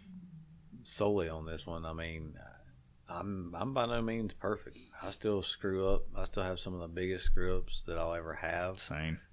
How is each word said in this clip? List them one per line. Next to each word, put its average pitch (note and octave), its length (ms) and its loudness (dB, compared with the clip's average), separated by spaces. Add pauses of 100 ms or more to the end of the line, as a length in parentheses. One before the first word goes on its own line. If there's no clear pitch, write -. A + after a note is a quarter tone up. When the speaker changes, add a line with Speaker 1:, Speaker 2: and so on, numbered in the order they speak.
(840)
Speaker 1:
solely G2+ 460 2
on D#2+ 180 -6
this D#2+ 200 -6
one. E2 200 -6
I D#2+ 60 -4
mean, D#2+ 420 -6 (760)
I'm, F2+ 460 -6
I'm G#2 180 -4
by B2 140 2
no A#2 160 0
means A2+ 320 -2
perfect. - 420 -4 (240)
I F#2 120 -6
still G#2 300 0
screw F#2+ 460 0
up. F#2 180 6 (100)
I F#2+ 80 2
still - 180 -2
have F#2 160 -2
some F#2 160 -6
of F2+ 60 -6
the E2+ 80 -8
biggest F2+ 380 0
screw F2+ 320 8
ups - 280 0
that E2+ 120 -2
I'll E2 160 0
ever D#2+ 200 -4
have. F2 440 -2
Speaker 2:
Same. D#2 420 -2 (120)